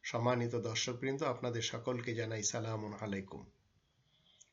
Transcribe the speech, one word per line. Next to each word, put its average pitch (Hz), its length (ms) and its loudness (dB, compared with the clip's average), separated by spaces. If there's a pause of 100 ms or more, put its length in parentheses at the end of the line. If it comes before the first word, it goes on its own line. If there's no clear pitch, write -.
সম্মানিত 120 520 4
দর্শকবৃন্দ, 123 680 0
আপনাদের 120 380 0
সকলকে 120 540 -2
জানাই 110 280 -2
সালামুন 110 500 -2
আলাইকুম। 98 520 -6 (1080)